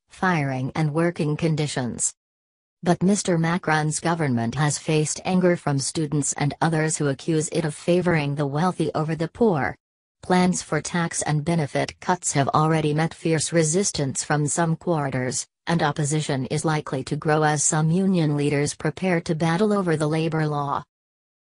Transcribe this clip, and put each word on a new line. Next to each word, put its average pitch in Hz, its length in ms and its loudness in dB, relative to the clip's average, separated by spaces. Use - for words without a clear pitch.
firing 139 640 -2
and 156 180 0
working 165 440 0
conditions. 147 760 -2
But 170 180 2
Mister 185 380 2
Macron's 156 640 0
government 131 560 0
has 147 200 2
faced 156 480 -2
anger 180 320 2
from 147 220 -2
students 147 540 -2
and 143 280 -2
others 156 360 0
who 147 120 0
accuse 151 420 -2
it 165 140 -2
of 151 120 -4
favoring 165 580 2
the 147 120 -2
wealthy 156 460 -2
over 156 220 -2
the 160 140 -4
poor. 160 480 0
Plans 180 420 2
for 156 180 -2
tax 170 420 -4
and 147 220 -2
benefit 151 560 -2
cuts - 320 -2
have 139 160 2
already 156 440 2
met 156 220 0
fierce 160 380 -2
resistance 160 720 0
from 147 240 0
some 165 260 0
quarters, 135 720 -2
and 170 120 2
opposition 147 680 0
is 151 180 -2
likely 151 400 -2
to - 100 -4
grow 156 300 2
as 151 180 2
some 156 260 2
union 170 480 2
leaders 143 380 0
prepare 170 460 -2
to 170 160 -4
battle 170 360 2
over 180 240 0
the 151 120 0
labor 160 380 0
law. 143 360 -4